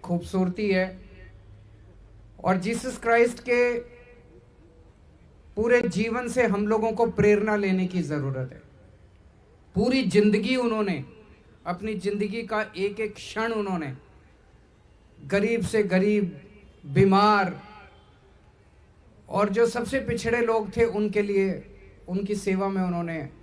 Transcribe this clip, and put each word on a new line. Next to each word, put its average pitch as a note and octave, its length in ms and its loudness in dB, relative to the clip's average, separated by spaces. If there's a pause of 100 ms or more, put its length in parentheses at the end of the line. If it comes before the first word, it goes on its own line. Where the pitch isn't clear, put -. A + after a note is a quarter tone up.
खूबसूरती F3+ 640 -2
है F#3 300 0 (1400)
और F#3+ 120 2
जीसस A#3 420 -6
क्राइस्ट A#3 420 2
के A#3+ 380 0 (1800)
पूरे A#3 260 4
जीवन A3+ 460 -2
से A#3+ 180 2
हम G3+ 200 0
लोगों A3 260 2
को A3+ 140 2
प्रेरणा G#3 500 4
लेने F#3+ 300 0
की F3+ 160 -2
ज़रूरत C3+ 500 -4
है। - 100 -20 (1120)
पूरी B3+ 280 2
ज़िंदगी G#3 540 4
उन्होंने, G#3+ 480 -2 (600)
अपनी F#3+ 280 -6
ज़िंदगी G#3 480 -4
का G#3+ 240 -4 (100)
एक-एक G#3 380 -4
क्षण A3+ 380 -6
उन्होंने F#3 420 -4 (1300)
गरीब G#3+ 360 0
से G#3+ 200 0
गरीब, F#3+ 580 0 (460)
बीमार G3 760 4 (1700)
और G3+ 200 0
जो A3+ 180 4
सबसे A#3+ 340 -2
पिछड़े A#3 400 -2
लोग A3+ 360 0
थे, A3+ 80 4
उनके G#3 380 0
लिए, G3 520 -2 (340)
उनकी G3 260 -2
सेवा G3 340 -2
में G3 140 -2
उन्होंने E3+ 460 -4 (140)